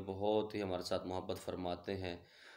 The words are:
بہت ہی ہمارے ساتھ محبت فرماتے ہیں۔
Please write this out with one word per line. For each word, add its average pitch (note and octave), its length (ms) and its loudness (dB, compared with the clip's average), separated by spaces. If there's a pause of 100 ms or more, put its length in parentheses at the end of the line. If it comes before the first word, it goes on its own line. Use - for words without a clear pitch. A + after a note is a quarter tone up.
بہت G#2 480 4
ہی G#2 80 0
ہمارے F#2 200 0
ساتھ F2+ 240 0
محبت F#2 320 -2
فرماتے F2+ 580 -2
ہیں۔ F#2 200 -2 (400)